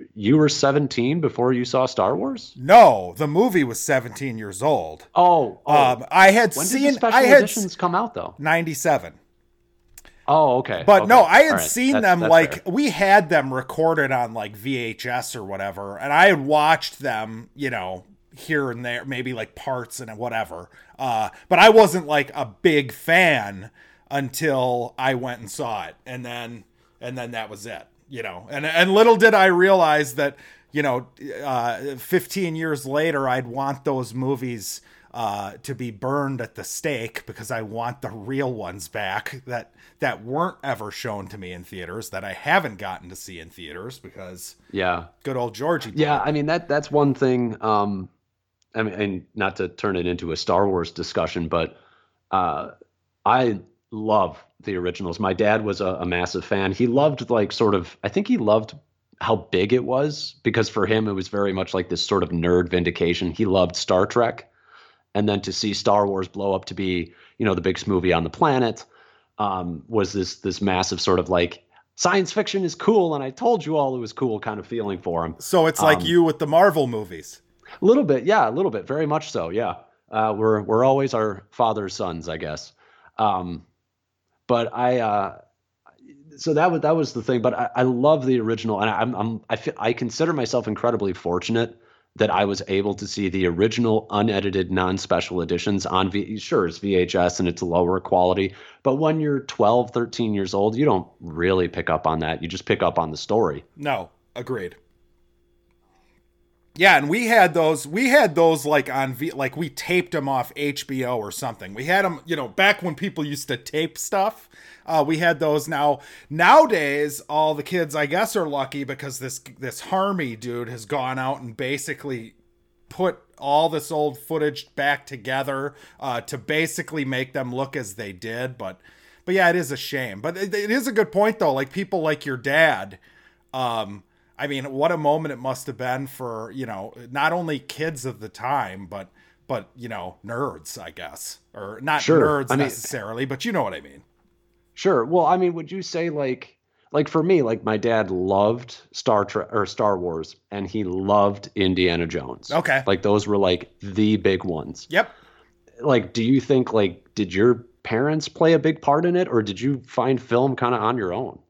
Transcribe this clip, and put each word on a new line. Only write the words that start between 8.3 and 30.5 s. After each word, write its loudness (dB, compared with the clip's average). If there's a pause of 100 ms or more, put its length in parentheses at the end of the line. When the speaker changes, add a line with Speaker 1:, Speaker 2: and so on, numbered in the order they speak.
Speaker 2:
ninety-seven. 0 (1120)
Speaker 1:
Oh, 4
okay. -4
Speaker 2:
But 8
Speaker 1:
Okay. 0
Speaker 2:
no, 10
I 8
had 6
Speaker 1:
All 2
right. -2
Speaker 2:
seen 2
Speaker 1:
That's, 4
Speaker 2:
them, 4
Speaker 1:
that's 2
Speaker 2:
like, 6
Speaker 1:
fair. -4
Speaker 2:
we 2
had 6
them 2
recorded 2
on, 0
like, -8
V -4
H -8
S -6
or -10
whatever, -6
and -4
I 10
had 4
watched 2
them, -6
you -6
know, -8 (300)
here -2
and -10
there, -6
maybe, -6
like, -8
parts -8
and -14
whatever. -6 (280)
Uh, -2 (180)
but 6
I 12
wasn't, 8
like, 0
a -4
big 2
fan 2 (400)
until -2
I 2
went -6
and -16
saw -6
it. -18 (100)
And -12
then, -12 (360)
and -10
then -10
that -8
was -16
it, -14 (220)
you -12
know? -12
And, -6
and 4
little 8
did 8
I 8
realize 4
that, -2 (340)